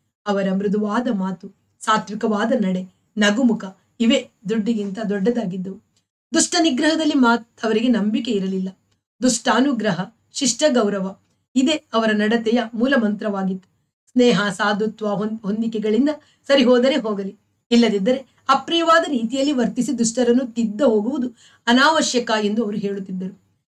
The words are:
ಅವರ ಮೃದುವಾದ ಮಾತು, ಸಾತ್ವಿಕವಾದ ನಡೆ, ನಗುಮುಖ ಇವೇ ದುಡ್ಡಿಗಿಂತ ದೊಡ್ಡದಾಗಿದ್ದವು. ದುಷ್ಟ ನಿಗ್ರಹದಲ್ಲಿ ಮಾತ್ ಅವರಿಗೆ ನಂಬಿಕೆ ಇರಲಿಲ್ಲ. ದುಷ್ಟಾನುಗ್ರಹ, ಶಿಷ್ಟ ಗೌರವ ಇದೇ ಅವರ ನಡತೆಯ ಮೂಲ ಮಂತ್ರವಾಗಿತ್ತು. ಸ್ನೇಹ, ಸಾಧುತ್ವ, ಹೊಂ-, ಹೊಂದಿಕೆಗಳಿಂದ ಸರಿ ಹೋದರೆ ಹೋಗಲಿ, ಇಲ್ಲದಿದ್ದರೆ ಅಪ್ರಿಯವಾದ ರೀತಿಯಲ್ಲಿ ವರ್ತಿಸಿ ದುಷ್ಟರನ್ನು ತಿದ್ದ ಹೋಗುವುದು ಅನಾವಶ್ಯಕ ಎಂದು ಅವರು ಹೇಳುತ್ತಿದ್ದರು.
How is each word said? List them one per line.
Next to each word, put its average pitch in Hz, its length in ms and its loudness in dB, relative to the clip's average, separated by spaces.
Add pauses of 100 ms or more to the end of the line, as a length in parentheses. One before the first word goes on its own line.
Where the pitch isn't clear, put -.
(260)
ಅವರ 196 260 -2
ಮೃದುವಾದ 208 600 -2
ಮಾತು, 190 440 -6 (240)
ಸಾತ್ವಿಕವಾದ 214 720 -2
ನಡೆ, 185 420 -2 (240)
ನಗುಮುಖ 208 460 2 (360)
ಇವೇ 233 300 2 (180)
ದುಡ್ಡಿಗಿಂತ 208 500 -2 (100)
ದೊಡ್ಡದಾಗಿದ್ದವು. 196 720 -4 (540)
ದುಷ್ಟ 330 260 0
ನಿಗ್ರಹದಲ್ಲಿ 311 540 0
ಮಾತ್ 240 500 0
ಅವರಿಗೆ 226 240 0
ನಂಬಿಕೆ 220 420 0
ಇರಲಿಲ್ಲ. 190 380 -2 (540)
ದುಷ್ಟಾನುಗ್ರಹ, 226 920 0 (200)
ಶಿಷ್ಟ - 360 -2
ಗೌರವ 202 500 -2 (380)
ಇದೇ 269 160 2
ಅವರ 220 400 -2
ನಡತೆಯ 226 500 0 (120)
ಮೂಲ 254 200 0 (100)
ಮಂತ್ರವಾಗಿತ್ತು. 196 720 -4 (380)
ಸ್ನೇಹ, 208 360 4
ಸಾಧುತ್ವ, 214 600 -2
ಹೊಂ-, 214 340 -4
ಹೊಂದಿಕೆಗಳಿಂದ 220 640 0 (380)
ಸರಿ 269 180 4
ಹೋದರೆ 247 320 4
ಹೋಗಲಿ, 202 400 -6 (340)
ಇಲ್ಲದಿದ್ದರೆ 233 560 2 (220)
ಅಪ್ರಿಯವಾದ 330 600 2
ರೀತಿಯಲ್ಲಿ 269 440 -2
ವರ್ತಿಸಿ 247 460 -2
ದುಷ್ಟರನ್ನು 240 540 2
ತಿದ್ದ 208 280 -2
ಹೋಗುವುದು 247 480 0 (380)
ಅನಾವಶ್ಯಕ 254 640 2 (120)
ಎಂದು 214 220 0
ಅವರು 208 120 -6
ಹೇಳುತ್ತಿದ್ದರು. 190 680 -8 (340)